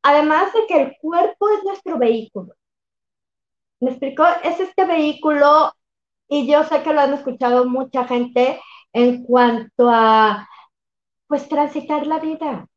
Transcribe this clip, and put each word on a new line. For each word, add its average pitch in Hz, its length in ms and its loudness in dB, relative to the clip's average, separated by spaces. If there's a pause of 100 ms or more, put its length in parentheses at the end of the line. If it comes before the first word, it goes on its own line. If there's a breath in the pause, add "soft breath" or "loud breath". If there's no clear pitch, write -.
además 302 500 2
de 440 160 -4
que 320 140 2
el 269 180 -6
cuerpo 370 500 -2
es 392 140 -2
nuestro 370 340 -8
vehículo, 226 560 -4 (1300)
¿me 254 100 -2
explico? 277 340 -4 (200)
Es 339 160 -4
este 370 260 -2
vehículo, 302 880 2 (560)
y 285 220 -2
yo 294 140 4
sé 311 180 -2
que 311 120 -2
lo 294 60 2
han 277 140 2
escuchado 247 520 -2
mucha 254 400 -4
gente 247 540 -2 (320 loud breath)
en 247 320 2
cuanto 240 640 2
a, 220 580 2 (800 loud breath)
pues, 285 200 -4
transitar 294 580 -4
la 320 140 -4
vida. 311 560 -8